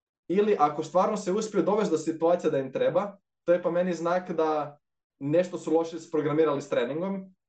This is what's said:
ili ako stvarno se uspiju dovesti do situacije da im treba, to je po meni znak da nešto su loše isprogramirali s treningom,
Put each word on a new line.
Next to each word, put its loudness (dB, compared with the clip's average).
ili 2
ako 2
stvarno 0
se -4
uspiju -2
dovesti 0
do 0
situacije 0
da 0
im -4
treba, 0
to 4
je 2
po -2
meni 0
znak -2
da -2
nešto 0
su -2
loše 0
isprogramirali 0
s -12
treningom, -4